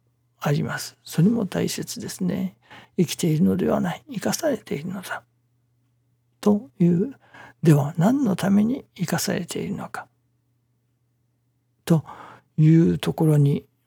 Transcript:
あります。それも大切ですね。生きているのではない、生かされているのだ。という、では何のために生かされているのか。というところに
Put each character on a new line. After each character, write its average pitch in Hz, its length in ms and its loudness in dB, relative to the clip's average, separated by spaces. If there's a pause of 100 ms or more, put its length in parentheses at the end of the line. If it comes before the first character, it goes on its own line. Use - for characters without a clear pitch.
(400)
あ 156 120 -2
り 156 120 -2
ま 123 160 -6
す。 - 240 -14
そ - 180 -2
れ 190 80 6
も 233 160 0
大 175 240 -4
切 - 300 -10
で 196 100 -10
す - 140 -10
ね。 185 340 -4 (400)
生 175 80 2
き - 100 -6
て 185 120 -2
い 156 100 2
る 170 60 2
の 190 120 2
で 180 120 -2
は - 120 0
な 180 140 -4
い、 - 180 -16
生 202 80 -8
か - 140 -2
さ 320 160 -2
れ 254 80 -2
て - 180 -10
い 147 80 -8
る 185 60 -10
の 190 120 -10
だ。 - 220 -12 (1160)
と 208 280 2 (100)
い 175 80 4
う、 185 280 0 (480)
で 160 100 8
は 143 240 0
何 247 260 2
の 190 120 0
た - 140 -2
め 202 140 4
に 247 220 -4 (100)
生 175 100 -6
か - 140 -2
さ - 140 -4
れ 180 120 -6
て - 140 -8
い - 100 -6
る - 60 -8
の - 140 -12
か。 - 180 -16 (1800)
と 160 180 2 (540)
い 156 180 6
う 170 240 4
と 160 140 -6
こ 160 120 0
ろ 151 120 4
に 143 280 2 (220)